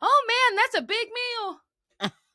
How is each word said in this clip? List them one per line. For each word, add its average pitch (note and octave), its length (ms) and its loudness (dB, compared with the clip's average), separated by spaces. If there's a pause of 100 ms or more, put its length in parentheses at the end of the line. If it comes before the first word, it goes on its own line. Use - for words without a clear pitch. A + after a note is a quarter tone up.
Oh, C5 260 4
man, B4 280 2
that's B4 200 0
a D#4 60 0
big G#4+ 340 -4
meal. A4 960 -8 (220)
<laughs> - 0 -